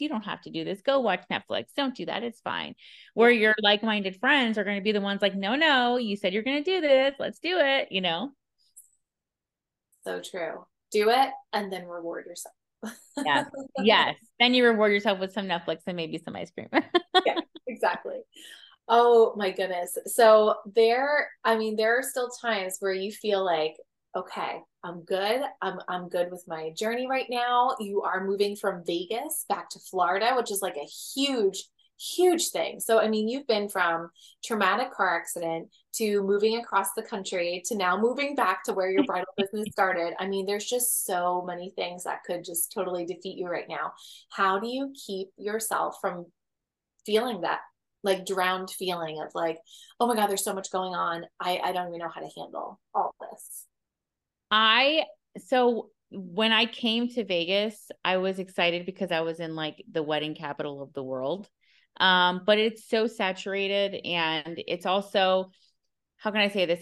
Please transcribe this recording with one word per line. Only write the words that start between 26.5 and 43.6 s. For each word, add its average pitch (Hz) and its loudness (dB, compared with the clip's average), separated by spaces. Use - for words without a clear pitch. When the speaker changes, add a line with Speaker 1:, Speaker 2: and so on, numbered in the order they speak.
Speaker 2:
journey 240 -4
right 262 -2
now." 247 2
You 202 -4
are 185 -2
moving 202 0
from 185 -4
Vegas 220 -4
back 175 -4
to - -16
Florida, 190 2
which 226 -2
is, 196 -4
like, 190 -4
a 143 -8
huge, 247 0
huge - 2
thing. - -4
So, 226 4
I 214 2
mean, 214 0
you've 262 -4
been 208 0
from 170 0
traumatic 214 0
car 175 2
accident 165 -6
to 208 0
moving 202 2
across 226 0
the 220 -6
country 185 -4
to 240 -4
now 180 2
moving 269 0
back 196 0
to 220 -4
where 190 0
your 190 4
bridal 180 -4
Speaker 1:
<laughs> - -10
Speaker 2:
business 214 -4
started. 180 0
I 190 -4
mean, 196 -4
there's 208 -4
just - -2
so 180 0
many 180 -8
things 180 -6
that 151 -6
could 170 -6
just - -6
totally 180 -4
defeat 180 -10
you 180 -8
right 170 -6